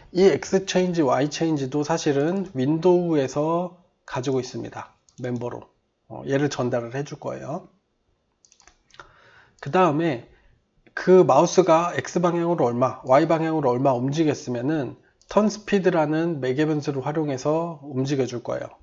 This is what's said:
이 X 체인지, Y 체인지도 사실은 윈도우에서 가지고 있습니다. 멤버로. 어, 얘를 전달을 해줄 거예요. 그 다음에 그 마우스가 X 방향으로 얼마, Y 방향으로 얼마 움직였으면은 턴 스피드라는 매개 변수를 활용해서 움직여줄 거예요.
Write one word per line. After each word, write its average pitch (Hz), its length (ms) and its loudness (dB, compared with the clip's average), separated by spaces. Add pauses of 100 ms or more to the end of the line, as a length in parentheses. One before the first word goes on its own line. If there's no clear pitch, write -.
(120)
이 180 120 4
X 185 400 2
체인지, 180 380 0
Y 127 260 2
체인지도 147 560 -2
사실은 165 680 -2
윈도우에서 160 1200 0 (300)
가지고 131 340 -4
있습니다. 117 500 -10 (300)
멤버로. 120 480 -8 (400)
어, 123 180 -14
얘를 139 220 0
전달을 120 460 -4
해줄 143 260 -10
거예요. 131 480 -10 (1900)
그 143 100 -12
다음에 160 580 2 (640)
그 180 300 6
마우스가 165 720 4
X - 260 -4
방향으로 170 440 0
얼마, 120 400 0
Y 147 240 4
방향으로 160 420 0
얼마 131 220 2
움직였으면은 131 1040 -2 (320)
턴 214 200 2
스피드라는 170 920 0
매개 131 260 0
변수를 143 400 -2
활용해서 151 800 -4
움직여줄 131 580 -2
거예요. 123 240 -6 (160)